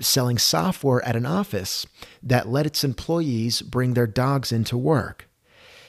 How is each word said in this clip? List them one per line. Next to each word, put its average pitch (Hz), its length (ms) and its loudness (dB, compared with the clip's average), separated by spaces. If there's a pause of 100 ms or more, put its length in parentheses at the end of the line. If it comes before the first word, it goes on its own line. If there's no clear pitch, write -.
selling 123 380 2
software 160 680 2
at 120 100 0
an 120 120 0
office 147 600 -2 (360)
that 120 260 0
let 135 160 2
its - 200 -2
employees 131 760 -2
bring 127 320 0
their 120 140 4
dogs 127 440 0
into 117 280 0
work. 123 500 0 (600)